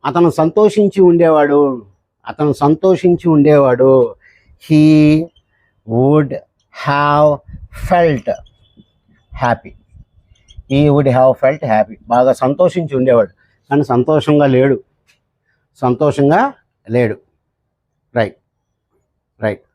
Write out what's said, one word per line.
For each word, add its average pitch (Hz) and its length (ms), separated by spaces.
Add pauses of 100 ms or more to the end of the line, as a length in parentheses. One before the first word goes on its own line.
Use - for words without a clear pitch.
అతను 170 200 (120)
సంతోషించి 202 680
ఉండేవాడు, 151 540 (680)
అతను 147 300
సంతోషించి 170 720
ఉండేవాడు. 139 560 (760)
He 156 180 (1000)
would 135 440 (440)
have 147 540 (600)
felt 165 400 (1120)
happy. 120 300 (1000)
He 139 80 (140)
would 143 220
have 131 160 (100)
felt 143 200 (120)
happy. 107 220 (180)
బాగా 127 180 (120)
సంతోషించి 156 560
ఉండేవాడు, 117 320 (360)
కానీ 139 240
సంతోషంగా 147 540 (100)
లేడు, 131 200 (1040)
సంతోషంగా 143 580 (460)
లేడు. 113 300 (1000)
రైట్, 104 200 (1080)
రైట్. 104 180 (120)